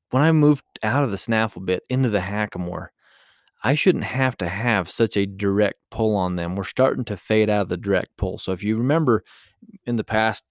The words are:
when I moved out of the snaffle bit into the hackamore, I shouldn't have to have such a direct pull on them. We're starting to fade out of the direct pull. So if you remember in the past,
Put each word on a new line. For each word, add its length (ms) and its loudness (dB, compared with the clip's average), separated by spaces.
when 120 2
I 100 4
moved 320 6
out 220 2
of 60 -2
the 80 -4
snaffle 440 -2
bit 260 -2
into 220 2
the 100 2
hackamore, 680 -6
I 80 2
shouldn't 300 2
have 340 -2
to 100 -2
have 420 0
such 260 0
a 80 2
direct 560 0
pull 260 0
on 200 0
them. 180 -4
We're 100 -4
starting 420 0
to 100 -6
fade 320 0
out 140 2
of 80 -4
the 80 -4
direct 400 -2
pull. 180 -4
So 160 -6
if 100 -6
you 140 0
remember 480 2
in 100 -2
the 80 -2
past, 460 0